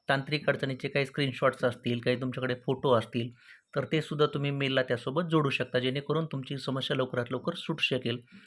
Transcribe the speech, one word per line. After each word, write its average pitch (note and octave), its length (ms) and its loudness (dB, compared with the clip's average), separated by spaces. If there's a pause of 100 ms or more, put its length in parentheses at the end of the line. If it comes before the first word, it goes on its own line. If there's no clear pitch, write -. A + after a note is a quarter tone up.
तांत्रिक C#3+ 400 0
अडचणीचे C3+ 400 -2
काही C#3 180 0
स्क्रीनशॉट्स C3 580 0
असतील, A#2+ 360 0
काही B2 200 0
तुमच्याकडे B2+ 340 -2 (120)
फोटो C3 260 2
असतील A#2 380 2 (460)
तर C3+ 160 0
ते D#3 100 2
सुद्धा D3+ 240 2
तुम्ही C#3+ 240 -2
मेलला C3+ 320 2
त्यासोबत C3+ 480 0
जोडू D3+ 200 4
शकता, B2+ 280 0
जेणेकरून C#3+ 480 0
तुमची C3+ 320 -6
समस्या C3 380 -2
लवकरात C3 340 0
लवकर C3 240 -2
सुटू - 280 -4
शकेल. B2 380 0 (260)